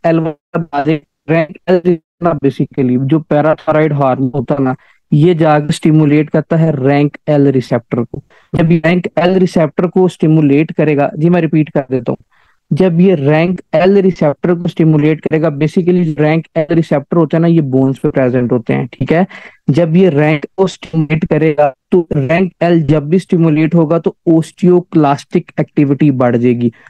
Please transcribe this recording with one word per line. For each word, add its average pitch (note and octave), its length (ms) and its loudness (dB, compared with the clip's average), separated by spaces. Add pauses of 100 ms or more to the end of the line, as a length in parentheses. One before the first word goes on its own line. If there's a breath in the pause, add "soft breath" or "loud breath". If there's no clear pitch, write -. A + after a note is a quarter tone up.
L E3 140 2
वाला D#3+ 640 -6
रैंक D#3 760 -4 (120)
एल F3 300 0 (240)
basically C#3 760 -2
जो C#3 200 0
parathyroid D#3 720 0
hormone C3 420 -2
होता C#3+ 200 -4
है C#3 80 -2
ना, C3 120 -2 (360 soft breath)
ये E3 240 4
जाके D3+ 380 0
stimulate D#3 560 2
करता E3 280 -2
है D#3+ 140 2 (160)
rank C#3+ 300 0 (100)
एल C#3+ 200 2
receptor B2 560 -2
को। - 200 -14 (300 soft breath)
जब E3 180 0
ये E3 140 2
rank F3 220 0 (100)
एल F3+ 220 2
receptor F3 480 0
को F#3 200 0
stimulate D#3 640 0
करेगा, D3 460 0
जी D#3+ 120 0
मैं F3 120 2
repeat D3+ 280 0
कर C#3+ 200 -4
देता C3 220 -4
हूँ, C3 60 -6 (540)
जब E3+ 280 2
ये F#3 160 4
rank D#3 460 0 (120)
L F#3 240 2
receptor F3 580 0
को F3 120 -6
stimulate D#3 540 0
करेगा, D#3+ 280 -2
basically E3+ 540 0
जो D3+ 200 -2
rank D#3 220 0 (100)
L D#3 160 0
receptor D#3+ 460 -2
होते E3 200 0
हैं E3 40 0
ना, E3+ 60 2
ये E3 140 2
bones C3+ 380 0
पे D3+ 100 -2
present B2+ 420 0
होते B2+ 220 -2
हैं। C3+ 140 -4
ठीक - 240 -6
है, F3 140 2 (440 loud breath)
जब D#3+ 260 2
ये F#3 140 4
rank D3+ 360 0 (120)
को F#3+ 100 0
stimulate D#3+ 580 -4
करेगा D3 480 0 (180)
तो F3 240 -2
rank E3 360 -2 (100)
L E3+ 220 2
जब D3 260 -2
भी F3+ 100 0
stimulate D#3+ 560 0
होगा E3 240 2
तो - 160 -4 (120)
osteoclastic D#3+ 1300 0
activity C#3+ 520 0
बढ़ B2 260 0
जाएगी। A#2+ 340 0 (180 soft breath)